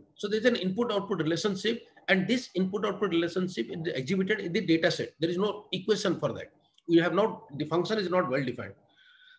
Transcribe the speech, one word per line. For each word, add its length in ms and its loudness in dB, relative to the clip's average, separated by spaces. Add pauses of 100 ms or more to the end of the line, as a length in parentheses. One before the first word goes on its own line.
(160)
So 120 -8
there 120 0
is 120 -2
an 40 0
input-output 720 -2
relationship, 580 0 (240)
and 200 4
this 280 0
input-output 560 0
relationship 640 0
is 240 -4
exhibited 400 0
in 140 -6
the 80 2
data 280 4
set. 300 -4
There 100 0
is 80 -2
no 340 -2
equation 480 0
for 140 -2
that. 160 -10 (380)
We 100 6
have 160 4
not, 300 0 (160)
the 60 -2
function 340 0
is 100 -2
not 220 2
well 120 0
defined. 300 -6 (640)